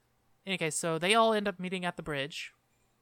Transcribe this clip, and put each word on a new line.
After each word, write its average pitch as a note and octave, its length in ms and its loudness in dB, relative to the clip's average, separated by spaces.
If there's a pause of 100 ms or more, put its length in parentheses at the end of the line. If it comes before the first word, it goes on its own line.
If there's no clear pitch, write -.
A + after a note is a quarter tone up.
(460)
Anyway, E3+ 260 -2
so E3 260 -2
they F3+ 160 2
all A3+ 200 6
end G#3 140 0
up F#3+ 120 -6
meeting F3+ 260 -4
at F3 120 -4
the E3+ 60 -10
bridge. C#3+ 480 -6 (500)